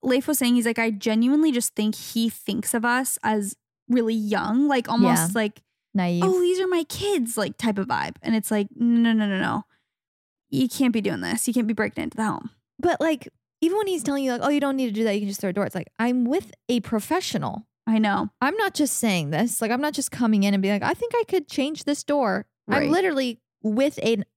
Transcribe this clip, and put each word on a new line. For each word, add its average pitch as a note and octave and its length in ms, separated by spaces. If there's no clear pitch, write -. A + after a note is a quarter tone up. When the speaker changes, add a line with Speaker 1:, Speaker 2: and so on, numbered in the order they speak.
Speaker 1:
Leif C4 240
was D4+ 100
saying, A#3+ 180
he's A#3 100
like, A#3 140
"I A3+ 120
genuinely A#3+ 600
just A#3+ 240
think G#3+ 200
he A3+ 340
thinks - 440
of A#3 120
us B3 380
as G#3 320
really A#3 240
young, G#3+ 540
like, C4 220
almost A#3+ 440
Speaker 2:
Yeah. - 20
Speaker 1:
like, G#3+ 260
Speaker 2:
Naive. F3 300
Speaker 1:
oh, F#4 160
these F4+ 200
are F#4+ 80
my F4 180
kids, D#4+ 520
like, G#3 200
type A3 200
of G3 100
vibe." D2 340
And A3+ 140
it's G#3+ 160
like, G#3 240
"No, A#3 380
no, G#3+ 140
no, F#3+ 120
no. - 240
You C3+ 200
can't B3 240
be A3+ 80
doing - 200
this. - 260
You A#3+ 60
can't A#3 140
be A3+ 60
breaking - 300
into - 140
the G3+ 80
home." - 260
Speaker 2:
But, E4+ 220
like, D4+ 260
even E4+ 160
when G#4+ 100
he's F4 160
telling C#4 200
you, C4 80
like, A#3+ 120
"Oh, B3+ 60
you D4 100
don't C#4 180
need C4 100
to A3 60
do A3 100
that. A3 100
You G#3 80
can G#3 80
just G3 120
throw G3 80
a F3 40
door." G3 120
It's - 100
like, F3+ 140
I'm B3 240
with D4 280
a B3 120
professional. A3 840
Speaker 1:
I A3 100
know. G#3 320
Speaker 2:
I'm C#4+ 160
not G4 160
just - 240
saying F3 340
this. G3+ 300
Like, A3+ 100
I'm B3 100
not D4+ 120
just - 180
coming A3 320
in G3+ 100
and G3 80
being G3 140
like, G3 140
"I E4+ 40
think A#4 220
I A#4 120
could F4+ 220
change D4 340
this D4 220
door." A#3 400
Speaker 1:
Right. C#4 160
Speaker 2:
I'm C#4+ 80
literally C#4 500
with A#3+ 360
a A3 240